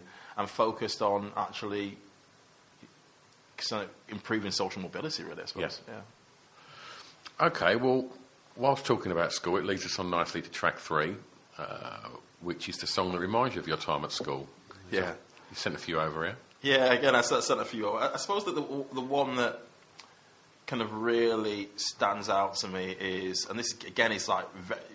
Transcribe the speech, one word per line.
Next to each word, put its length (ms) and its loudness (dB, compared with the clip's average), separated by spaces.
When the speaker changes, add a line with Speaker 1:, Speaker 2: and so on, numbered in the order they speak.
Speaker 1:
and 120 -2
focused 540 0
on 340 2
actually 600 -4
sort 240 -2
of 60 -10
improving 420 -2
social 320 -2
mobility, 420 -6
really, 180 -8
I 40 -10
suppose. 420 -4
Speaker 2:
Yeah. 60 -10
Speaker 1:
Yeah. 60 6
Speaker 2:
Okay, 300 2
well, 300 4
whilst 280 2
talking 280 0
about 200 2
school, 240 0
it 80 0
leads 200 -2
us 140 -4
on 120 -2
nicely 320 0
to 80 -16
track 280 0
three, 360 0
uh, 500 -10
which 280 -6
is 80 -6
the 100 -8
song 260 2
that 60 0
reminds 360 2
you 60 -4
of 80 -6
your 80 2
time 280 0
at 80 -6
school. 360 -4
Speaker 1:
Yeah. 220 2
Speaker 2:
You 60 -18
sent 180 -2
a 40 -8
few 220 0
over 240 0
here. 120 -2
Speaker 1:
Yeah, 320 6
again, 220 8
I 60 10
sent, 240 4
sent 160 4
a 40 -2
few 240 -2
over. 100 2
I, 160 2
I 20 -2
suppose 280 0
that 100 -2
the, 380 -2
the 80 -2
one 360 2
that 240 2
kind 160 -2
of 100 -4
really 840 2
stands 520 0
out 280 2
to 120 -2
me 300 -4
is, 500 -2
and 100 -6
this, 140 -2
again, 260 2
is, 160 -2
like, 260 0
ve-, 200 -6